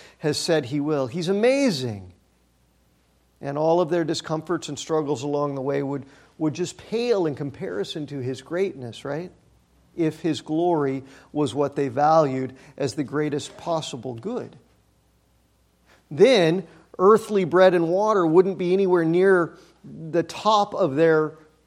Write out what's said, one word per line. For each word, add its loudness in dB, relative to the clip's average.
has -2
said 0
He -4
will. -2
He's -6
amazing. 0
And -8
all 4
of 0
their 0
discomforts -6
and -10
struggles -4
along -4
the -6
way -4
would, -8
would -2
just -6
pale -2
in -4
comparison -8
to -10
His -6
greatness, -6
right? -8
If -2
His -2
glory -2
was -2
what -2
they -2
valued 2
as -4
the -4
greatest -6
possible -6
good. -10
Then 4
earthly 4
bread 6
and 0
water 2
wouldn't 4
be -2
anywhere 2
near 2
the -4
top 0
of 0
their, 2